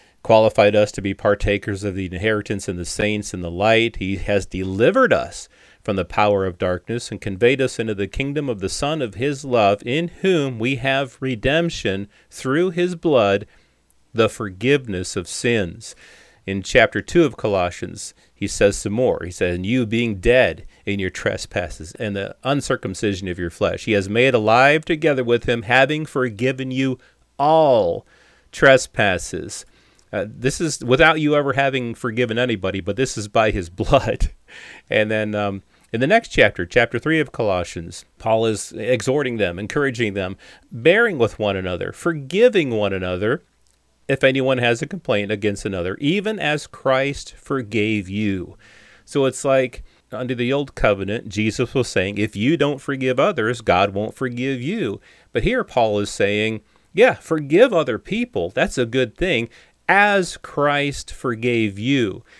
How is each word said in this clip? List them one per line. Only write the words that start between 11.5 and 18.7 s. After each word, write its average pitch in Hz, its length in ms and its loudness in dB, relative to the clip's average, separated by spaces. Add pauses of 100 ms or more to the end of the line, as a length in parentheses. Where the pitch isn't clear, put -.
through 156 400 -2
his 180 260 -2
blood, 107 520 2 (680)
the 110 160 2
forgiveness 107 880 -4
of 90 120 -6
sins. 113 680 -4 (500)
In 98 160 -4
chapter 110 400 2
two 170 220 2
of 131 140 0
Colossians, 92 760 -4 (200)
he 101 140 -8
says 101 300 2